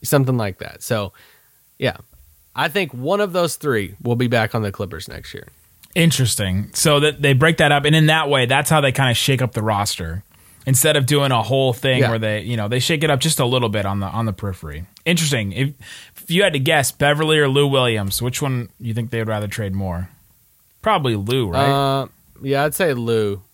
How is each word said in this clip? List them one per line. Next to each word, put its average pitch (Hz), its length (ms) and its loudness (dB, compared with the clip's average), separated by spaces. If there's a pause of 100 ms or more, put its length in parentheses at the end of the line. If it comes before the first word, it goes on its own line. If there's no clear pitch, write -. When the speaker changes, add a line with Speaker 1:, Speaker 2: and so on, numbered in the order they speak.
Speaker 1:
Something 131 320 2
like 104 220 -4
that. - 260 -14
So, 104 280 -4 (680)
yeah, 120 160 -2 (580)
I 139 140 0
think 165 260 -2
one 151 260 -2
of 202 120 -2
those 175 240 -2
three 104 440 -4
will 120 160 0
be 123 120 0
back 113 260 0
on 113 80 0
the 104 100 -2
Clippers 90 360 -10
next - 260 -16
year. - 140 -16 (480)
Speaker 2:
Interesting. 107 760 0
So 147 260 2
that 147 220 0
they 139 100 4
break 156 260 4
that 147 140 6
up, 143 120 2
and 151 120 4
in 156 100 6
that 156 220 2
way, 135 180 2
that's 135 240 2
how 156 100 4
they 139 120 2
kinda 127 220 2
shake 127 280 0
up 123 100 -2
the 107 100 -4
roster. 101 600 -2 (420)
Instead 151 320 2
of 139 100 2
doing 143 260 2
a 117 100 2
whole 131 300 2
thing 131 300 0
Speaker 1:
Yeah. 120 80 4
Speaker 2:
where 113 100 -2
they, 107 220 -2
you 117 140 -4
know, 104 120 -2
they 123 100 0
shake 151 240 0
it 156 80 2
up 139 80 2
just 151 220 0
a 139 40 2
little 123 240 2
bit 104 160 -2
on 98 140 -2
the, 98 80 -4
on 110 200 -4
the 107 60 -2
periphery. 87 520 -8 (200)
Interesting. 143 460 0
If, 135 200 -2 (460)
if - 140 -14
you 180 140 2
had 185 80 2
to 143 80 0
guess, 143 320 2
Beverly 151 480 2
or 143 80 4
Lou 143 180 2
Williams, 120 560 0
which 123 180 -4
one 131 280 -4 (100)
you 117 160 -6
think 113 160 -4
they 117 80 -4
would 110 80 -2
rather 107 220 -4
trade 101 260 -6
more? 92 340 -4 (720)
Probably 151 360 0
Lou, 110 320 0
right? 139 540 2
Speaker 1:
Uh, - 40 -8 (360)
yeah, 135 220 0
I'd 151 120 -2
say 175 180 2
Lou. 110 480 -2 (120)